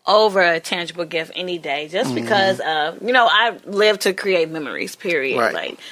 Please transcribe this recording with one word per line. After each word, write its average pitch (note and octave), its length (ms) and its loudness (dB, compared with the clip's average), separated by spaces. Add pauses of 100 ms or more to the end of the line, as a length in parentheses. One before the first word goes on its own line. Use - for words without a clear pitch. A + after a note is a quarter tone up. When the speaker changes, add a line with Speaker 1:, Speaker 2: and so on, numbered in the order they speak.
Speaker 1:
over G3+ 360 4
a E3+ 180 4
tangible E3+ 460 -6
gift D#3+ 320 -6
any F3+ 220 -6
day, D3+ 280 -6
just F3+ 240 -2
Speaker 2:
Mm-hmm. B2 60 -2
Speaker 1:
because G3 420 2
of, D#3 480 -2
you A#3+ 60 0
know, B3+ 180 6
I G#3+ 260 2 (100)
live G3+ 340 2
to G3 120 2
create F3+ 380 0
memories, C3 460 -8
period. C3+ 420 -2
Speaker 2:
Right. A#2 160 2
Speaker 1:
Like, - 240 -6 (140)